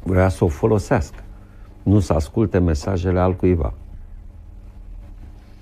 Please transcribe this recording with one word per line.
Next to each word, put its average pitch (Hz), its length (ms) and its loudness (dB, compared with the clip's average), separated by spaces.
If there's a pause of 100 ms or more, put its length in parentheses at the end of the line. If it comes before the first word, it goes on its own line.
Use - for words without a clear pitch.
vrea 92 260 4
să 92 140 -2
o 92 40 6
folosească, 107 720 0 (640)
nu 101 160 6
să - 140 2
asculte 98 440 0
mesajele 90 600 0
altcuiva. 90 540 2 (1900)